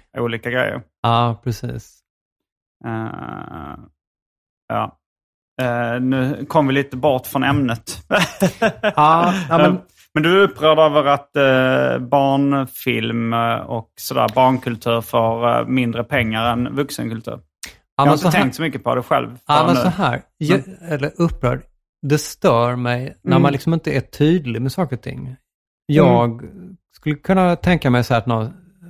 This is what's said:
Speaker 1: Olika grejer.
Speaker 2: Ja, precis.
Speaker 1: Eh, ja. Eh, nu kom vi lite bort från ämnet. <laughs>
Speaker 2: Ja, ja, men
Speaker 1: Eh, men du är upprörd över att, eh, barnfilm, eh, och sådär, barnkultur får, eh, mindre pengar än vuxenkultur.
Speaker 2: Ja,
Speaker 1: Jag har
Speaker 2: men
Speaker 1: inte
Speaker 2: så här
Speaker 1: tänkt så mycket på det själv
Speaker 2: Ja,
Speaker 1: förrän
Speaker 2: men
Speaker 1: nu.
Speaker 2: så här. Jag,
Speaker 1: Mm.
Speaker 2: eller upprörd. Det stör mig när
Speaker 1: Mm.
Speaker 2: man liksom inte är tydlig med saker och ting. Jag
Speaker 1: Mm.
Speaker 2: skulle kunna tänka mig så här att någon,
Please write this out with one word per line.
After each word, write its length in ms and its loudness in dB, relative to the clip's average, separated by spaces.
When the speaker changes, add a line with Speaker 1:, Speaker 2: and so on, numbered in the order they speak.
Speaker 1:
Olika 320 -6
grejer. 320 -2
Speaker 2:
Ja, 420 0
precis. 560 -10
Speaker 1:
Eh, 920 -10
ja. 300 -6
Eh, 400 -2
nu 440 -2
kom 220 0
vi 60 0
lite 240 -2
bort 300 0
från 160 -2
ämnet. 600 -2
<laughs> 40 -20
Speaker 2:
Ja, 520 4
ja, 80 2
men 180 4
Speaker 1:
Eh, 60 -8
men 100 0
du 160 4
är 40 8
upprörd 360 2
över 260 4
att, 300 0
eh, 720 2
barnfilm, 1300 -2
eh, 220 0
och 400 -8
sådär, 400 -2
barnkultur 680 0
får, 580 0
eh, 80 -4
mindre 360 -2
pengar 500 -2
än 220 -4
vuxenkultur. 580 -8
Speaker 2:
Ja, 60 -14
Speaker 1:
Jag 80 2
har 20 6
Speaker 2:
men 80 6
Speaker 1:
inte 100 0
Speaker 2:
så 140 2
här 60 4
Speaker 1:
tänkt 120 -2
så 60 -8
mycket 220 -6
på 120 -2
det 80 -4
själv 340 -2
Speaker 2:
Ja, 60 2
Speaker 1:
förrän 120 4
Speaker 2:
men 100 4
Speaker 1:
nu. 60 2
Speaker 2:
så 60 2
här. 340 -2
Jag, 300 0
Speaker 1:
Mm. 140 -20
Speaker 2:
eller 300 -4
upprörd. 400 0
Det 100 2
stör 580 0
mig 460 -4
när 100 -2
Speaker 1:
Mm. 100 6
Speaker 2:
man 100 4
liksom 220 -2
inte 240 -2
är 40 -2
tydlig 600 0
med 100 -2
saker 240 -4
och 80 -10
ting. 320 -12
Jag 460 4
Speaker 1:
Mm. 340 -20
Speaker 2:
skulle 200 -6
kunna 400 2
tänka 340 0
mig 140 4
så 100 0
här 80 2
att 60 -8
någon, 260 -2